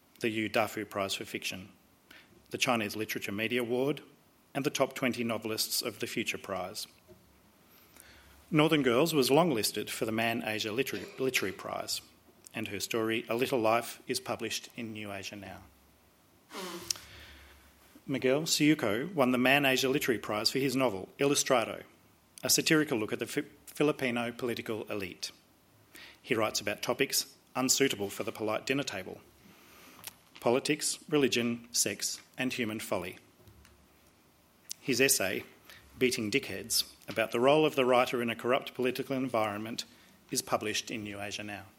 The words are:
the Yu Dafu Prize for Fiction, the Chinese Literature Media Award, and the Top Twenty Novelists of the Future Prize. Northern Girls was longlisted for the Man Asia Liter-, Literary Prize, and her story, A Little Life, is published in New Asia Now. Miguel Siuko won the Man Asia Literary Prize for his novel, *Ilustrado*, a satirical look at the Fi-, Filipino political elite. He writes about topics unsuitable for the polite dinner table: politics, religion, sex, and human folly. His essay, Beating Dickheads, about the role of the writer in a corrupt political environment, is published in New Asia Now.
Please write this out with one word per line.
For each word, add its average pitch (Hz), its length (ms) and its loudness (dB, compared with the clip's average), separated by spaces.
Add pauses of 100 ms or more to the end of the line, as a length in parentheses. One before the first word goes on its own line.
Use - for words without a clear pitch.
(180)
the 120 100 0
Yu 110 220 0
Dafu 107 400 0
Prize 98 240 -2
for 113 100 -6
Fiction, 104 440 -8 (840)
the - 80 -6
Chinese 110 380 0
Literature 104 340 -6
Media 110 300 0
Award, 127 400 0 (560)
and 135 80 0
the 151 60 0
Top - 260 0
Twenty 120 260 0
Novelists 110 600 -2
of 107 180 -6
the 117 80 -4
Future 104 300 -4
Prize. 92 500 -8 (1600)
Northern 156 320 6
Girls 131 320 4
was 127 160 4
longlisted 135 580 4
for - 160 -6
the 110 60 -2
Man 117 340 0
Asia 107 280 -2
Liter-, 120 260 -2 (220)
Literary 123 320 0
Prize, - 480 -6 (540)
and 107 140 -6
her 98 120 -6
story, 113 480 0
A 113 60 0
Little 127 240 0
Life, 113 500 2
is 127 100 -2
published - 600 -6
in 110 160 -8
New 104 180 -10
Asia 98 240 -10
Now. 95 220 -14 (2500)
Miguel 131 360 2
Siuko 151 680 2
won 127 200 4
the 127 40 2
Man 135 300 6
Asia 131 240 4
Literary 135 280 2
Prize 110 300 -2
for 135 100 -2
his 131 160 0
novel, 113 440 0
*Ilustrado*, 135 640 2 (600)
a 131 60 0
satirical 151 480 4
look 107 160 -2
at 113 60 -2
the 113 80 -4
Fi-, 147 160 -4 (240)
Filipino 120 680 0
political 117 560 -4
elite. 98 440 -8 (880)
He 131 120 0
writes 110 240 0
about 104 220 -4
topics - 460 0 (280)
unsuitable 127 540 2
for - 140 -6
the 101 100 -6
polite 107 320 -4
dinner 135 200 -2
table: 95 340 -10 (1200)
politics, 139 580 0 (120)
religion, 120 640 2
sex, - 500 -2 (160)
and 127 160 -2
human 110 260 -2
folly. 95 380 -4 (1600)
His 123 180 0
essay, 117 460 2 (540)
Beating 117 320 2
Dickheads, - 540 -2 (220)
about - 260 -2
the 117 80 2
role 151 260 8
of 139 80 0
the 131 100 4
writer 123 380 4
in 117 80 0
a 110 60 -2
corrupt - 360 0
political 127 420 -2
environment, 110 720 -2 (460)
is 127 100 -2
published - 500 -2
in 107 120 -6
New 101 180 -8
Asia 104 240 -8
Now. 98 200 -10 (140)